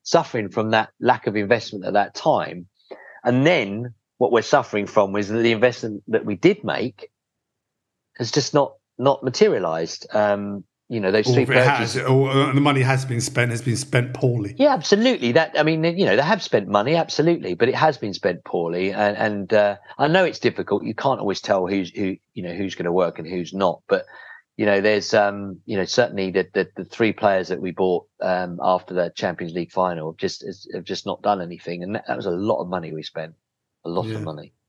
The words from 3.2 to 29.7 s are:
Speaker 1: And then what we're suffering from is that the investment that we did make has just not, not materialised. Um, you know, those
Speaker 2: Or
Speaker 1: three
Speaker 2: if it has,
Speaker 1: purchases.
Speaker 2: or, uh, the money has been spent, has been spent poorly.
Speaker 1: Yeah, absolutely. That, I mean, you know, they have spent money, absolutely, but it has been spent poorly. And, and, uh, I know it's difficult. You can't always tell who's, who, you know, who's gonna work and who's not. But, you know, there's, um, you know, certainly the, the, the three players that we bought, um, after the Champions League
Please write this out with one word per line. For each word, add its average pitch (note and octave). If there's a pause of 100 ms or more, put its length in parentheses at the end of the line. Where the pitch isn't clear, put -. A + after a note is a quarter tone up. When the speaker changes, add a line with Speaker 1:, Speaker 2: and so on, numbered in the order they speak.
Speaker 1:
And B2+
then A#2+ (240)
what B2
we're A#2
suffering A#2
from G2
is G2+
that A2
the A#2
investment A2
that A2
we G#2
did F#3+
make G2+ (1080)
has A#2+
just -
not, C#3+ (240)
not C3+
materialised. G2+
Um, G2+ (240)
you A#2
know, F#2+
those G#2+
Speaker 2:
Or B2+
Speaker 1:
three B2+
Speaker 2:
if B2
it B2+
has, B2
Speaker 1:
purchases. B2
Speaker 2:
or, C3+
uh, C#3
the C#3
money C#3
has C3
been B2
spent, A#2+
has A#2
been A#2
spent -
poorly. A2+
Speaker 1:
Yeah, C#4+
absolutely. G#3
That, D#3+
I D3+
mean, D#3+
you E3+
know, G2
they B2
have F#3+
spent G2+
money, G#2
absolutely, D#3
but -
it C3
has D#3
been G2+
spent F2+
poorly. F2+
And, G#2
and, G#2
uh, G#2 (200)
I C#3+
know F3+
it's D#3+
difficult. -
You A2+
can't C3
always G2+
tell F#2+
who's, F#2+
who, G2 (180)
you G2
know, F2
who's F#2+
gonna E2+
work F2
and D#2
who's F2+
not. F#2+
But, F#2 (520)
you A2
know, G2+
there's, G#2
um, G2+
you A2+
know, F#2
certainly G2
the, F2+
the, F#2+
the F#2
three A2
players G2
that F2
we F#2
bought, F2+ (160)
um, F2+
after F#2
the F2
Champions F2
League E2+